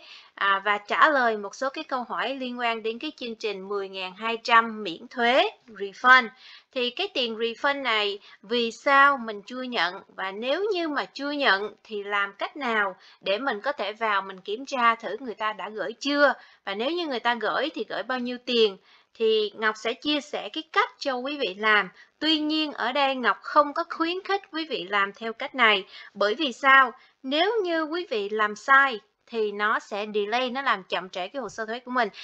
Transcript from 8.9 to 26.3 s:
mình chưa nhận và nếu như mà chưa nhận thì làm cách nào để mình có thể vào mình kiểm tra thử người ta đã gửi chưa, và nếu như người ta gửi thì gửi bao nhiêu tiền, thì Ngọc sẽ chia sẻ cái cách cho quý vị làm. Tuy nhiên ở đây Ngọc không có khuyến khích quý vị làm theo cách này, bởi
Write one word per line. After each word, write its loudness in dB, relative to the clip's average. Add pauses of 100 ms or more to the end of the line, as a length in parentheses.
mình -8
chưa -10
nhận -2 (140)
và -6
nếu -2
như -2
mà -4
chưa -8
nhận 0 (100)
thì -8
làm -4
cách -8
nào -2 (260)
để 0
mình -4
có -4
thể -6
vào 0
mình -10
kiểm -8
tra 2
thử -8
người -10
ta -4
đã -10
gửi -6
chưa, 4 (320)
và -4
nếu -2
như -4
người -4
ta 0
gửi -2
thì -6
gửi -6
bao -4
nhiêu -6
tiền, 2 (360)
thì 2
Ngọc 0
sẽ -4
chia -2
sẻ -8
cái -6
cách 2 (100)
cho -4
quý -6
vị -4
làm. 4 (300)
Tuy 2
nhiên -2
ở -2
đây 0
Ngọc 0
không 2
có -2
khuyến -4
khích -2 (100)
quý -6
vị -6
làm 0
theo -8
cách -10
này, 4 (280)
bởi 2